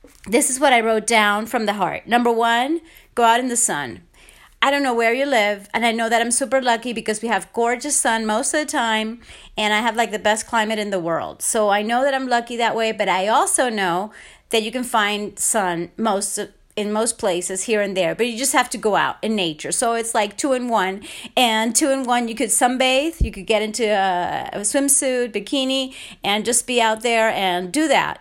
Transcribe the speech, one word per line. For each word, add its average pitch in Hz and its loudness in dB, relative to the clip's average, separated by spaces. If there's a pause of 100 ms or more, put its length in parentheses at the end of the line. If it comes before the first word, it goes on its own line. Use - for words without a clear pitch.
(260)
this 233 2
is 254 -2
what 285 6
I 233 6
wrote 220 2
down 214 4
from 226 -2
the 202 0
heart. 175 -4
Number 240 4
one, 233 0 (340)
go 240 4
out 233 4
in 254 -4
the 240 -2
sun. 143 -2 (640)
I 262 6
don't 285 2
know 254 2
where 233 4
you 269 0
live, 208 0
and 226 0
I 233 4
know 226 -2
that 233 4
I'm 233 -2
super 262 0
lucky 233 0
because 220 -4
we 233 -6
have 208 -2
gorgeous 240 -2
sun 226 0
most 220 -2
of 302 2
the 302 -4
time, 226 -2 (380)
and 214 0
I 208 2
have, 233 0
like, 226 0
the 208 -6
best 214 0
climate 220 0
in 208 -4
the 196 -2
world. 160 -4
So 214 0
I 202 2
know 240 0
that 277 2
I'm 262 -4
lucky 240 -2
that 226 0
way, 226 0
but 214 -2
I 190 0
also 269 2
know 196 -2 (380)
that 226 2
you 214 -6
can 254 -4
find 208 -2
sun 175 -2
most 208 -2
of, - -6 (280)
in 208 -4
most 220 -2
places 185 -2
here 208 0
and 202 -2
there, 170 0
but 220 0
you 226 -6
just 277 -2
have 254 2
to 226 -8
go 196 0
out 143 0
in 214 -2
nature. 160 -4
So 233 0
it's 226 -4
like 208 -2
two 269 0
in 247 -4
one, 196 0 (340)
and 226 2
two 294 2
in 269 0
one, 240 0
you 214 -6
could 240 -2
sunbathe, 262 2
you 220 0
could 185 -12
get 214 2
into 214 -2
a, 185 0
a 196 -8
swimsuit, 262 0
bikini, 262 -2 (300)
and 208 0
just 240 -2
be 247 0
out 220 0
there 226 2
and 185 -2
do 311 0
that, 196 2